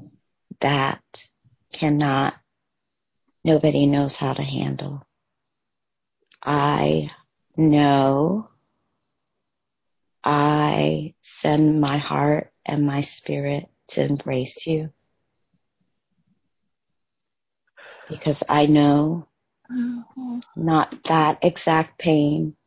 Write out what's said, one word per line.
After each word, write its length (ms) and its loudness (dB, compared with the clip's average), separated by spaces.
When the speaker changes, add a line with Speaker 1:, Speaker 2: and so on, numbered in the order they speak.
Speaker 1:
That 680 -4
cannot, 640 0
nobody 420 4
knows 320 0
how 160 -4
to 80 -8
handle. 640 -8
I 680 0
know 920 2
I 960 0
send 600 2
my 160 0
heart 540 -2
and 200 -2
my 160 -2
spirit 680 -6
to 160 -2
embrace 600 -4
you. 260 -4
Because 400 -4
I 160 4
know 600 2
Speaker 2:
Mm-hmm. 680 -8
Speaker 1:
not 480 -2
that 380 0
exact 540 -2
pain 680 0